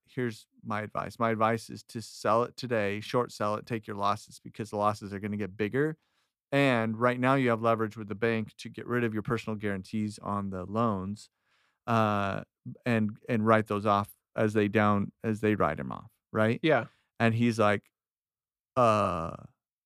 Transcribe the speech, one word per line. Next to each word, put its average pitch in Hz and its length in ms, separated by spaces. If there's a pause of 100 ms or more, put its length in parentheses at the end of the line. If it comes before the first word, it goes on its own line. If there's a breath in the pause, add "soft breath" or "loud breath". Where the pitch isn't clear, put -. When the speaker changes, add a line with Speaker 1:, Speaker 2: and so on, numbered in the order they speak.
Speaker 1:
here's 120 400 (180)
my 107 160
advice. - 380
My 117 100
advice 110 400
is - 140
to - 180
sell 113 420
it - 140
today, 107 440
short 123 300
sell 107 240
it, - 120
take 110 180
your 107 120
losses 101 460
because 113 280
the 107 60
losses 104 360
are 98 60
gonna 104 180
get 98 180
bigger. 127 420 (540)
And 120 480
right 123 200
now 127 160
you 127 140
have 113 120
leverage 110 360
with 107 120
the 107 60
bank 110 440
to 113 100
get 113 180
rid 120 160
of 113 100
your 107 100
personal 110 340
guarantees 104 640
on 98 300
the 92 160
loans, 101 640 (580)
uh, 104 560 (420)
and, 110 320 (120)
and 110 180
write 110 200
those 104 180
off 101 300 (200)
as 110 180
they 104 160
down, 104 420 (120)
as 107 180
they 107 140
write 80 240
'em 65 120
off, 50 200 (220)
right?" 110 300
Speaker 2:
Yeah. 147 240 (320)
Speaker 1:
And 113 160
he's 117 240
like, 104 320 (840)
"Uh." 98 600 (500)